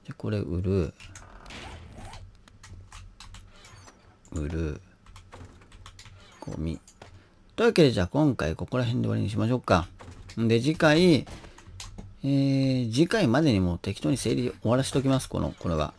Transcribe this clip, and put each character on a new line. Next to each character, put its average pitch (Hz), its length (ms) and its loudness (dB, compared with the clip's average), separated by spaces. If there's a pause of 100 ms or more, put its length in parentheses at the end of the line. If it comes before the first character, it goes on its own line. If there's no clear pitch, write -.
で、 - 60 -12
こ - 160 -8
れ 107 80 -2
売 87 240 -4
る。 95 320 0 (3500)
売 78 160 -4
る。 80 340 -4 (1600)
ゴ - 180 -10
ミ。 78 220 -6 (760)
と 214 80 0
い - 20 4
う - 20 6
わ 220 60 4
け 180 100 8
で、 131 80 6
じ 110 80 0
ゃ 90 60 2
あ - 20 -6
今 143 280 2
回 78 200 -2
こ 87 100 -8
こ 127 120 -4
ら 127 80 0
辺 120 160 -2
で 113 60 -2
終 - 40 -2
わ 110 60 0
り 107 60 0
に 101 60 -2
し 104 80 -6
ま 107 100 0
し 117 40 0
ょ 127 60 0
う 117 40 -4
か。 90 260 2 (520)
ん 117 80 2
で、 117 140 4
次 151 140 0
回、 165 400 6
え 113 100 0 (1000)
ー、 135 680 2
次 156 140 4
回 202 200 2
ま 123 140 4
で 156 100 4
に 101 80 4
も 90 160 2
う - 40 -8
適 - 220 -6
当 151 80 0
に 139 80 0
整 123 180 0
理 123 160 -2 (100)
終 110 100 0
わ 123 60 4
ら 135 60 0
し - 80 -4
と 139 100 0
き 127 60 0
ま 135 120 2
す。 - 80 -8
こ 90 120 -6
の、 78 200 -4
こ - 100 -4
れ 82 60 0
は。 76 240 -2